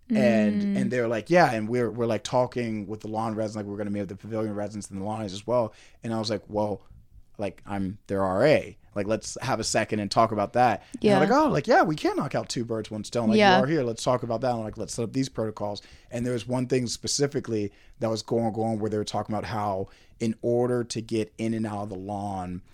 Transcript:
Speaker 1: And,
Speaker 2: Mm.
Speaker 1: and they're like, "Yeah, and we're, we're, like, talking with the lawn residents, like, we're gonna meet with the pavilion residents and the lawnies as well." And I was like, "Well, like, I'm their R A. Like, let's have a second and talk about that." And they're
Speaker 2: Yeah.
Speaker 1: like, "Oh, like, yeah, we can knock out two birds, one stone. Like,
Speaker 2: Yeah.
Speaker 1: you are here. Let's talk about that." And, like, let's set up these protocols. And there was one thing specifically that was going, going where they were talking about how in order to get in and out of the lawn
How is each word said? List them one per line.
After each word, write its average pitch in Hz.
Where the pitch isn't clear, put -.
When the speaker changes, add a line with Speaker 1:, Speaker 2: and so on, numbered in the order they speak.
Speaker 1:
And, 208
Speaker 2:
Mm. 202
Speaker 1:
and 123
they're 120
like, 110
"Yeah, 165
and 107
we're, 120
we're, 113
like, 107
talking 120
with 104
the 107
lawn 110
residents, 110
like, 104
we're 101
gonna 101
meet 101
with 98
the 98
pavilion 110
residents 104
and 98
the 95
lawnies 107
as 98
well." 117
And 113
I 113
was 107
like, 104
"Well, 104
like, 101
I'm 98
their 98
R 95
A. 135
Like, 104
let's 107
have 123
a 107
second 110
and 98
talk 110
about 104
that." 117
And -
they're 214
Speaker 2:
Yeah. 196
Speaker 1:
like, 160
"Oh, 294
like, 151
yeah, 320
we 170
can 370
knock 156
out 113
two 120
birds, 110
one 107
stone. 120
Like, 214
Speaker 2:
Yeah. 196
Speaker 1:
you 156
are -
here. 156
Let's 117
talk 127
about 117
that." 127
And, 113
like, 107
let's 107
set 117
up 101
these 131
protocols. 104
And 120
there 123
was 117
one 127
thing 127
specifically 110
that 113
was 110
going, 113
going 110
where 107
they 107
were 107
talking 107
about 101
how 98
in 113
order 120
to 113
get 113
in 113
and 110
out 104
of 104
the 104
lawn 95